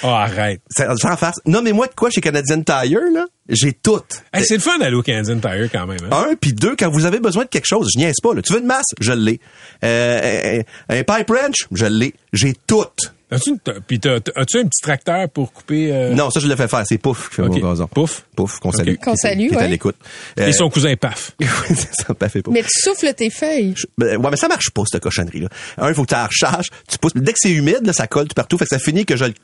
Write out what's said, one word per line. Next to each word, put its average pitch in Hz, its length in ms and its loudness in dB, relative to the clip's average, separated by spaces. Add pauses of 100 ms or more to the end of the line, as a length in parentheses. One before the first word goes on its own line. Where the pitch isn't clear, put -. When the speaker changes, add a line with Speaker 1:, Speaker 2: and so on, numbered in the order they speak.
Speaker 1:
Oh, 127 40 0
arrête. 104 520 0 (100)
Speaker 2:
Ça, 131 280 0
sans 175 180 0
farce. 170 300 -2
Nommez-moi 220 420 2
de 254 60 -18
quoi 240 160 0
chez 226 100 -2
Canadian 151 420 0
Tire, 143 380 2 (140)
là. 339 120 0 (220)
J'ai 127 240 2
tout. 208 300 0 (320)
Speaker 1:
Hey, 196 100 2
c'est 220 120 2
le 208 40 2
fun 349 200 0
d'aller 127 180 2
au 120 40 2
Canadian 113 380 -2
Tire 107 320 -2
quand 92 160 -4
même, 92 120 -8 (120)
hein ? 160 200 2
Speaker 2:
Un, 320 40 0
puis 151 160 0
deux, 170 260 0
quand 175 120 2
vous 156 160 2
avez 185 140 2
besoin 226 260 0
de - 40 -8
quelque - 180 -2
chose, 220 260 2
je 113 60 2
niaise 156 220 2
pas, 233 120 2
là. - 80 -2
Tu - 100 -2
veux 220 80 2
une 240 60 -2
masse ? 262 180 0 (160)
Je 117 140 0
l'ai. 113 260 2 (460)
Euh, 117 760 2 (280)
un, 117 60 0
un, 127 40 0
un 131 40 -2
pipe 208 260 0
wrench ? 277 420 0
Je 104 140 0
l'ai. 110 280 0 (200)
J'ai 131 200 2 (140)
tout. 220 160 4 (480)
Speaker 1:
As-tu 127 200 0
une, 247 80 -2
t'as, 117 140 -6 (120)
puis - 140 -2
t'as, 123 200 2
t'as, - 120 -6 (100)
as-tu 131 160 0
un 247 80 4
petit - 160 -2
tracteur 170 480 -2
pour 135 240 -4
couper, 151 380 -2
euh ? 127 240 0
Speaker 2:
Non, 143 160 2
ça, 170 80 0
je 143 80 0
le 139 80 2
fais 120 120 2
faire. 120 200 0
C'est 113 100 2
Pouf - 320 -2
qui - 60 -16
fait - 80 -2
Speaker 1:
Ok. 90 180 2
Speaker 2:
mon 90 80 0
gazon. 85 180 0
Speaker 1:
Pouf. - 380 -2 (100)
Speaker 2:
Pouf, 98 240 -2
qu'on 95 100 -2
Speaker 1:
Ok. 85 80 -2
Speaker 2:
salue. 170 180 0
Speaker 3:
Qu'on - 180 -2
Speaker 2:
Qui 214 140 0
est, - 20 2
Speaker 3:
salue, 202 200 0
Speaker 2:
qui 349 40 2
est - 40 2
à 233 40 2
Speaker 3:
ouais. - 60 2
Speaker 2:
l'écoute. - 280 -2 (400)
Speaker 1:
Et - 60 -2
Speaker 2:
Euh, 101 100 4
Speaker 1:
son 165 200 2
cousin 139 240 2
Paf. - 400 -6
Speaker 2:
<laughs> - 40 -10
Oui, 151 80 0 (280)
c'est - 180 -4 (140)
ça, 127 80 -2
Paf - 220 -2
et 98 40 0
Pouf. - 100 -6
Speaker 3:
Mais 120 120 2
tu - 60 -4 (120)
souffles 339 320 0
tes 220 160 -2
feuilles. 254 480 -2
Speaker 2:
Je, - 80 -8 (140)
ben, 107 180 2
ouais, 135 140 0
mais 143 40 0
ça 320 120 0
marche - 240 -2
pas, 104 100 -2 (100)
cette - 120 -2
cochonnerie-là. 85 440 -4 (300)
Un, 143 160 0
faut 147 120 0
que - 20 -2
tu - 80 0
la 180 100 0
recharges, - 440 0 (200)
tu - 80 -6
pousses. 160 160 2
Dès 135 200 0
que - 60 -6
c'est 190 120 4
humide, 156 340 2
là, 185 80 2
ça 117 140 0
colle 147 200 0
tout - 60 -12
partout. - 240 0
Fait 165 80 0
que - 40 -2
ça 135 100 0
finit 180 260 0
que 147 100 0
je 127 100 0
le 117 80 -2 (100)